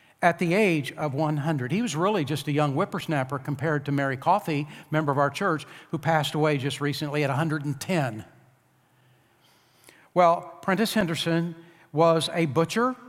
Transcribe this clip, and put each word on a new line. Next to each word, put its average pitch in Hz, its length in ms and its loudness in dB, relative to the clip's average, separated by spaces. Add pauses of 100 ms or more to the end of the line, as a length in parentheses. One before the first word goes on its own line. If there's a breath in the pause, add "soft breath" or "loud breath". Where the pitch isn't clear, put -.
(220 soft breath)
at 170 160 4
the 170 160 0
age 175 400 2
of 151 220 -4
one 151 220 0
hundred. 135 340 -2
He 190 100 0
was 208 140 -4
really 180 300 2
just 143 220 -4
a 156 40 -2
young 147 220 2
whippersnapper 143 640 -2
compared 147 460 -2
to 143 60 -2
Mary 139 260 0
Coffey, 156 500 0 (240 loud breath)
member 151 200 2
of 131 60 0
our 143 140 2
church, 165 340 -2 (240 loud breath)
who 165 80 -6
passed 156 380 0
away 151 220 2
just 135 220 -4
recently 147 440 -2
at 139 80 0
a 131 40 -2
hundred 151 300 -2
and 143 140 -4
ten. 131 460 -4 (1900 soft breath)
Well, 175 480 4
Prentice 196 320 0
Henderson 170 640 0 (360 loud breath)
was 165 420 4
a 170 140 0
butcher, 165 480 0 (140)